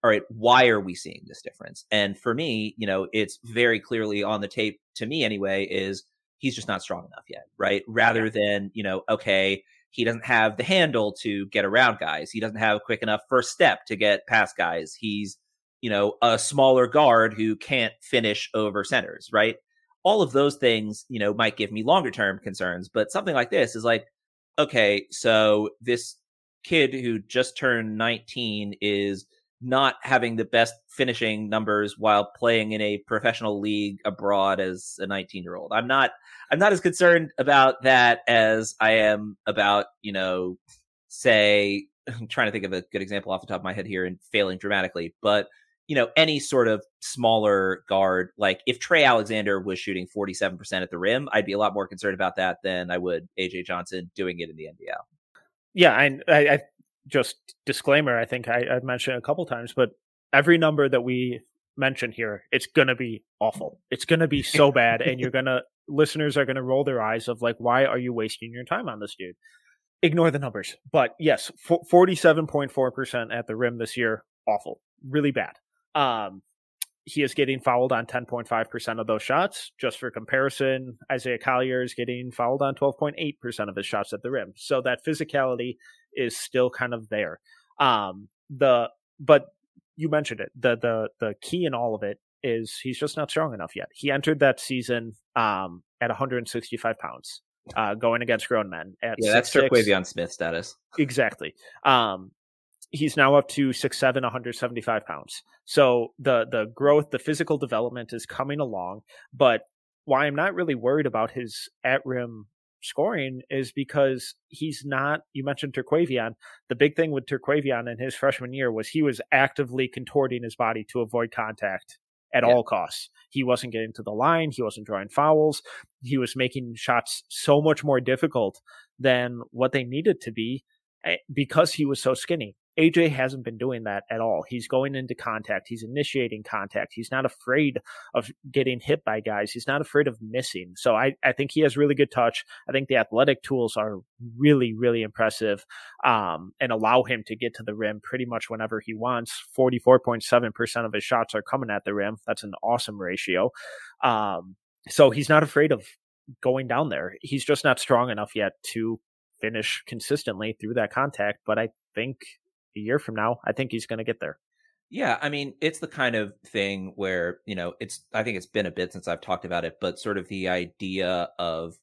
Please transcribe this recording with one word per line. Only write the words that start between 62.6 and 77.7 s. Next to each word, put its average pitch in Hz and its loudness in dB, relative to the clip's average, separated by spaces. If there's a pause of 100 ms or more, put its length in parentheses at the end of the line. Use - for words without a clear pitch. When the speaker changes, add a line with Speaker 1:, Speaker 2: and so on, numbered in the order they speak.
Speaker 2:
gonna 131 4
be 117 -8 (160)
awful. 110 -2 (140)
It's - -6
gonna 165 4
be 143 0
so 143 6
bad, 117 4
and 131 -2
you're 127 -2
Speaker 1:
<laughs> 131 0
Speaker 2:
gonna, 131 0 (260)
listeners 147 0
are 139 4
gonna 131 -4
roll 131 2
their 131 0
eyes 113 -2
of 117 -4
like, 117 0
"Why 123 4
are 127 0
you 123 -4
wasting 113 -6
your 123 -14
time 190 -6
on 110 -10
this 104 -12
dude?" 90 -14 (640)
Ignore 165 4
the 139 -4
numbers. 107 -8 (160)
But 131 4
yes, 151 0
fo-, - 0
forty-seven 175 6
point 143 -4
four 131 0
percent 120 -6
at 117 -6
the 110 -6
rim 120 -2
this 113 -6
year, 113 -2 (240)
awful, - -4 (280)
really 143 2
bad. 120 -4 (420)
Um, 110 -2 (600)
he - -4
is 131 -2
getting 135 -2
fouled 127 2